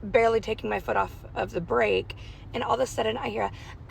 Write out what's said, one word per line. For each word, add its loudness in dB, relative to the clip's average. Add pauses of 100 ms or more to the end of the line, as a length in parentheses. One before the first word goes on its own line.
barely 6
taking -2
my 0
foot -2
off 2 (220)
of -2
the -4
brake, 2 (380)
and -4
all 2
of 4
a 2
sudden -2
I -4
hear -2
a, 0 (400)